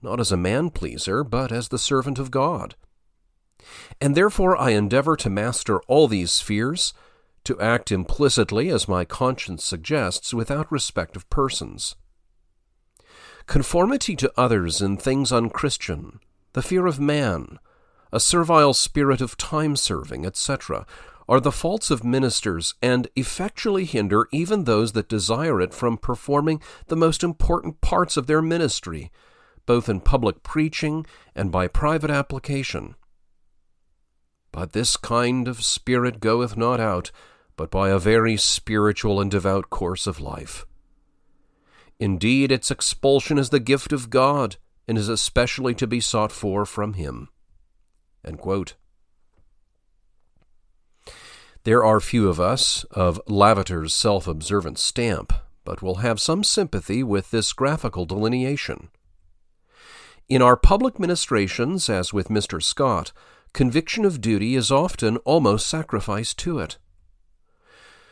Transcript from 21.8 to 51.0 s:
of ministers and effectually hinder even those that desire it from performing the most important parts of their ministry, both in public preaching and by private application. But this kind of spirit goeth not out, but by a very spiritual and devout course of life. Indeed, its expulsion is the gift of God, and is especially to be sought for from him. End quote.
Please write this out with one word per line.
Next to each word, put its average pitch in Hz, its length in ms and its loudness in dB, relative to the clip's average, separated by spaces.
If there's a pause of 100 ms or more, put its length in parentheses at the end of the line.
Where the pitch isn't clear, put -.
of 120 120 0
ministers 120 800 0
and 127 340 0
effectually 190 720 -2
hinder 107 460 2
even 175 320 0
those 113 300 2
that 110 140 -2
desire 113 540 0
it 90 120 -2
from 117 240 -2
performing 147 640 0 (260)
the 165 80 -2
most 165 280 2
important 170 560 0
parts 175 380 0
of 131 100 -2
their 151 140 2
ministry, 147 680 -2 (540)
both 120 220 2
in 98 140 -2
public 117 420 2
preaching 156 640 -2 (300)
and 95 160 -2
by 92 160 2
private 151 440 0
application. 139 840 -4 (1600)
But 80 220 -8
this - 240 0
kind 123 500 0
of 120 160 -6
spirit 123 560 0
goeth 113 380 0
not 117 240 2
out, 95 300 -2 (440)
but 80 160 -8
by 95 180 2
a 95 100 4
very 110 360 4
spiritual 104 840 2
and 101 100 -2
devout 98 380 2
course 92 380 -4
of 92 120 -4
life. - 460 -12 (1300)
Indeed, 113 540 2
its - 200 0
expulsion - 640 0
is 131 140 0
the 135 100 4
gift 135 320 0
of 123 160 -4
God, 131 480 2 (300)
and 113 100 0
is 104 100 -2
especially 123 680 0
to 123 120 -2
be 120 140 -2
sought 107 320 -2
for 101 320 -2
from 104 280 -4
him. 71 360 -8 (960)
End 80 140 -12
quote. 95 340 -4 (3000)